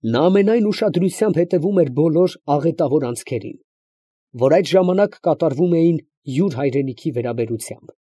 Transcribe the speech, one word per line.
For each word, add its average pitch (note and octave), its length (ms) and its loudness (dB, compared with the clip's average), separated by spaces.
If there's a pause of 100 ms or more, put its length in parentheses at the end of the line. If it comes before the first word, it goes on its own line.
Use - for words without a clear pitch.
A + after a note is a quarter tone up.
Նա A2+ 160 -2
ամենայն G3+ 500 2
ուշադրությամբ F#3+ 680 0
հետևում F3+ 400 0
էր D3 120 2
բոլոր E3 440 0 (120)
աղետավոր D3 600 0
անցքերին, A#2+ 500 -8 (800)
որ C3 200 4
այդ F#3 140 2
ժամանակ F#3 500 2
կատարվում E3 560 0
էին E3 220 2 (300)
յուր C#3+ 280 -2
հայրենիքի C3+ 560 -4
վերաբերությամբ։ A#2 800 -6 (120)